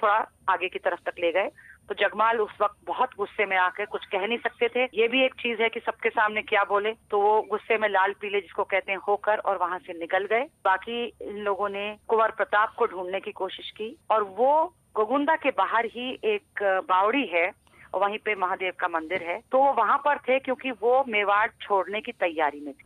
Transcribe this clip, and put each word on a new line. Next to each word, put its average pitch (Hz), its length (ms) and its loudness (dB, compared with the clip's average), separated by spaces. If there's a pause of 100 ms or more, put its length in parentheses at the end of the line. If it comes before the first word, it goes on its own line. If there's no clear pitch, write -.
थोड़ा 214 280 2 (180)
आगे 180 200 0
की 190 100 -8
तरफ 175 260 -2
तक 170 140 -4
ले 170 120 2
गए। 196 180 0 (400)
तो 208 60 -8
जगमाल 208 420 2
उस 208 140 -2 (100)
वक्त 208 140 0 (100)
बहुत 214 320 -2
गुस्से 202 280 -2
में 190 120 0
आकर 180 280 0
कुछ 202 200 -8
कह 196 220 -4
नहीं 240 100 -2
सकते 240 300 -2
थे। 247 160 0
ये 226 240 0
भी 254 180 2
एक 254 80 0
चीज 233 280 -4
है 226 80 2
कि 226 100 -8
सबके - 300 -4
सामने 214 320 0
क्या 202 220 2
बोले, 202 280 0
तो 214 300 -2
वो 214 200 4
गुस्से 208 360 -2
में 214 120 0
लाल 196 240 2
पीले 202 280 -4
जिसको 202 220 -4
कहते 190 280 -2
हैं 190 80 -4
होकर 208 380 0
और 190 200 -2
वहां 175 220 -2
से 170 200 -12
निकल 190 260 -2
गए। 220 180 0
बाकी 233 640 -2 (160)
इन 202 160 -10
लोगों 202 320 -2
ने 208 280 -8 (100)
कुंवर 220 240 2
प्रताप 214 460 0
को 233 80 2
ढूंढने 185 340 -4
की 202 120 -10
कोशिश - 400 -8
की 220 260 -10 (140)
और 214 120 4
वो 269 520 2 (200)
गोगुंदा 277 400 2
के 294 140 -2
बाहर 190 360 0
ही 247 400 -8
एक 208 380 -2 (260)
बावड़ी 202 380 4
है, 175 240 2 (440)
वहीं 202 220 0
पे 214 180 -4
महादेव 185 440 -2
का 180 80 0
मंदिर 170 360 -4
है, 175 180 -6 (100)
तो 262 60 4
वो 269 160 4
वहां 233 240 2
पर 285 200 2
थे 262 220 0
क्योंकि 262 320 -4
वो 247 360 2
मेवाड़ 208 440 2 (100)
छोड़ने 196 400 0
की 185 100 -10
तैयारी 151 480 -2
में 147 140 -10
थे। - 120 -20